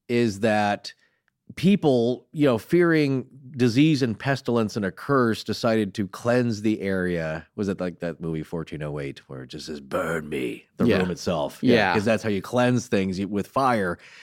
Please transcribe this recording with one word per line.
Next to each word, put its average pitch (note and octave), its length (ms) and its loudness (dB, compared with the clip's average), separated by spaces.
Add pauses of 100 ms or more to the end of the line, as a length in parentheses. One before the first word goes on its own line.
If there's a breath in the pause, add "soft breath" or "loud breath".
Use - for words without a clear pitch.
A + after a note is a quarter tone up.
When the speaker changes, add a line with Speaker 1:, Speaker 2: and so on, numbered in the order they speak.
Speaker 1:
is A#2+ 320 0
that G#2 540 0 (640)
people, C3 720 2
you D3 140 0
know, B2 120 4
fearing D3+ 680 2 (320)
disease B2+ 440 4
and A2+ 160 -2
pestilence A#2+ 600 -2
and G#2 80 -2
a F2+ 60 -2
curse, A#2+ 520 0
decided A2 520 0
to G2+ 120 -4
cleanse A#2+ 540 0
the G#2+ 180 0
area. F2 760 -4
Was G#2+ 120 -4
it F#2 140 -4
like F2+ 180 -6
that E2 220 -8
movie E2 220 -4
fourteen D#2+ 400 -10
oh D2 160 -8
eight C#2 280 -10
where C2 160 -14
it C2 60 -18
just - 160 -14
says, D2+ 160 -12
"Burn D#2+ 480 -6
me," - 360 -8 (120)
the - 80 0
Speaker 2:
Yeah. G#2 140 4
Speaker 1:
room F#2 120 0
itself? D#2 500 -4
Speaker 2:
Yeah. A2 320 4
Speaker 1:
'Cause G#2 120 0
that's A2 180 0
how A2 60 -2
you G2+ 120 -2
cleanse B2 460 0
things, F#2+ 320 0
you, G2 80 -4
with G2+ 200 -2
fire. A2+ 500 0 (260 loud breath)